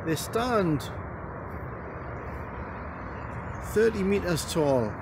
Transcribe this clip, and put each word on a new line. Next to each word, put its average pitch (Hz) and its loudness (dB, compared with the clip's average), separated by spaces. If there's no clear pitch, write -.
They 160 4
stand 208 2
thirty 214 4
meters 180 2
tall 135 4